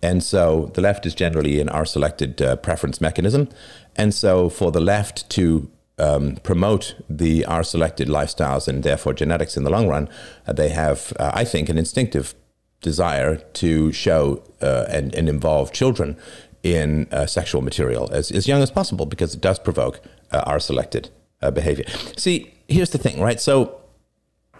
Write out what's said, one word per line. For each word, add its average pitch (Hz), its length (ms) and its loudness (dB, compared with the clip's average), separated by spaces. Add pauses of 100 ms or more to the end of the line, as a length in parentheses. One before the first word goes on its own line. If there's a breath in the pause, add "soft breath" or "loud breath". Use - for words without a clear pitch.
And 90 220 2
so 82 500 2
the 92 60 0
left 98 240 2
is 85 100 -2
generally 76 460 0
an 73 80 0
R-selected, 73 720 -2
uh, 67 160 2
preference - 440 -4
mechanism. 104 480 0 (460 loud breath)
And 104 200 2
so 92 340 4
for 85 240 0
the 82 80 2
left 98 500 0
to, 80 400 2 (280)
um, 71 380 2
promote 95 580 0 (140)
the 80 360 2
R-selected 80 640 0
lifestyles 71 580 0
and 67 160 -2
therefore 71 300 0
genetics 76 460 -2
in 69 60 -2
the 71 60 2
long 104 180 2
run, 73 200 -2 (380 loud breath)
uh, - 80 -2
they 76 160 2
have, 76 500 -2
uh, 71 140 0
I 117 100 0
think, 78 240 -4
an 80 80 0
instinctive 80 580 -2 (460)
desire 78 560 0
to 78 560 0
show, 73 500 2 (200)
uh, 65 260 0
and, 69 260 -4
and 80 140 0
involve 73 420 0
children 95 460 -2 (460 loud breath)
in, 78 500 0
uh, 69 140 0
sexual - 340 -2
material 64 500 -2
as, - 200 -2
as - 180 -2
young 139 140 4
as 131 80 0
possible, 98 340 -2
because 82 300 -4
it - 80 -12
does 95 160 2
provoke, 64 420 -2 (320 loud breath)
uh, 67 140 2
R-selected, 71 640 -2 (320)
uh, 67 80 2
behavior. 71 340 0 (320 loud breath)
See, - 380 -2 (140)
here's 170 220 2
the 143 80 -2
thing, 76 220 -2
right? 117 180 0
So 135 380 2 (840)